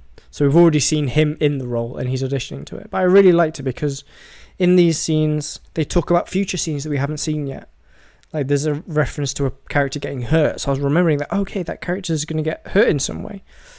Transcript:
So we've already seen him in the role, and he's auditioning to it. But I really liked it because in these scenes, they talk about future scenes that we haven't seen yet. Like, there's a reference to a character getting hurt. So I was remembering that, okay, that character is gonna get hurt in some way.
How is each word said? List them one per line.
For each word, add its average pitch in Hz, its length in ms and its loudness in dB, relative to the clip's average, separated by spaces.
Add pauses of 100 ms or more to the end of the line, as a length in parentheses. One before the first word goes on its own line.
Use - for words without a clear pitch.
(300)
So - 140 0
we've 143 120 4
already 165 240 6
seen 147 280 0
him 151 320 2
in 147 180 2
the 127 80 -6
role, 117 300 -4
and 131 120 -4
he's 131 140 -2
auditioning 135 440 -4
to - 100 -12
it. - 140 -12
But 190 80 -4
I 190 40 2
really 185 300 6
liked 165 260 2
it 143 40 -8
because 139 420 -4 (540)
in 180 180 4
these 170 220 4
scenes, 156 640 -2 (140)
they 160 100 0
talk - 260 0
about 170 180 2
future 190 280 -2
scenes 147 280 -4
that 156 60 -6
we 143 80 -2
haven't 143 200 -2
seen 151 280 -4
yet. 139 220 -10 (640)
Like, 143 160 -2
there's 143 180 0
a 151 200 -2
reference 147 480 -2
to 139 120 -2
a 127 60 -2 (160)
character 143 300 -2
getting 135 240 -8
hurt. 135 380 2
So - 100 -4
I - 20 0
was 135 80 -2
remembering 151 380 2
that, 143 140 -6
okay, 196 300 -4
that - 180 -8
character 180 320 -4
is 147 120 -2
gonna 156 180 -4
get 156 260 -6
hurt 214 200 4
in 156 100 2
some - 240 -6
way. - 200 -12 (360)